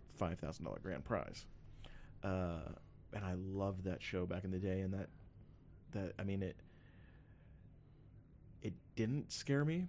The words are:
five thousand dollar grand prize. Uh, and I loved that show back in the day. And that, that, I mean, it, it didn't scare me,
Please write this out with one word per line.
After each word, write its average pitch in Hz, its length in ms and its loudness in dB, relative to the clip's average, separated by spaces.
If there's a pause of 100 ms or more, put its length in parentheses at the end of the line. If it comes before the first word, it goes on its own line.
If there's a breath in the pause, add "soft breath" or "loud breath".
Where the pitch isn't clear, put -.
(160)
five 85 240 2
thousand - 240 -2
dollar 50 180 -2
grand 85 220 -2
prize. - 420 0 (800 loud breath)
Uh, 90 480 2 (400)
and 104 120 0
I 92 100 2
loved 95 500 2
that 92 180 2
show 90 240 2
back 87 160 2
in 95 80 2
the 92 80 4
day. 95 220 4
And 95 140 4
that, 98 160 -2 (800)
that, 98 260 2
I 92 60 0
mean, 98 180 4
it, 92 140 0 (2000 loud breath)
it 107 120 0 (220)
didn't 117 340 4
scare 139 340 4
me, 170 240 6